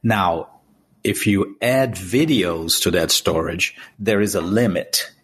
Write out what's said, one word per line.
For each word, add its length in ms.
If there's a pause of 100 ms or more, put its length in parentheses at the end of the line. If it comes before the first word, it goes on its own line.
Now, 460 (560)
if 200
you 380
add 320
videos 880
to 80
that 220
storage, 640 (240)
there 200
is 140
a 60
limit 720 (120)